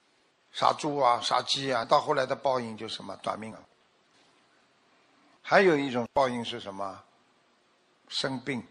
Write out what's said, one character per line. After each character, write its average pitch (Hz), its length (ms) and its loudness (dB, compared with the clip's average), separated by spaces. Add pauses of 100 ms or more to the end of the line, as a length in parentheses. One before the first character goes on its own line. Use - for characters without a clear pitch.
(520)
杀 127 220 4
猪 147 240 -4
啊、 120 240 6
杀 123 180 0
鸡 135 320 -2
啊， 117 140 0
到 147 120 6
后 143 140 0
来 135 140 0
的 131 100 -2
报 131 240 0
应 110 160 -8
就 110 100 -10
什 104 160 -10
么？ 98 200 -12
短 98 180 -4
命 110 140 -12
啊。 - 60 -20 (1800)
还 180 220 4
有 180 120 6
一 139 160 0
种 120 220 -2
报 135 160 4
应 120 160 -6
是 117 160 -10
什 98 140 -12
么？ 95 280 -10 (1080)
生 131 280 -4
病。 120 320 -6